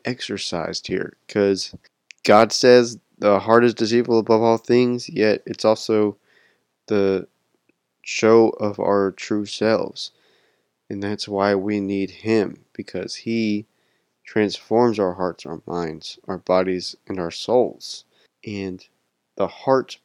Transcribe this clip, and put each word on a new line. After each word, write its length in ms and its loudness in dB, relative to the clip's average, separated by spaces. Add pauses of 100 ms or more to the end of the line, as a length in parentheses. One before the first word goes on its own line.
exercised 800 -8
here, 300 -6 (100)
'cause 480 0 (480)
God 300 6
says 460 6 (200)
the 220 2
heart 240 6
is 100 2
deceitful 460 0
above 200 2
all 160 4
things, 520 0
yet 360 0
it's 200 -6
also 520 0 (680)
the 400 0 (760)
show 480 4
of 280 -6
our 320 0
true 360 -6
selves. 640 -4 (760)
And 140 -10
that's 240 -6
why 300 0
we 240 -2
need 300 -4
Him, 600 -2
because 440 -10
He 500 -4 (580)
transforms 720 0
our 160 -2
hearts, 320 -6
our 200 -12
minds, 520 -8 (100)
our 100 -8
bodies, 580 -2 (120)
and 100 -8
our 140 -6
souls. 720 -4 (400)
And 420 -10 (500)
the 120 -2
heart 560 -2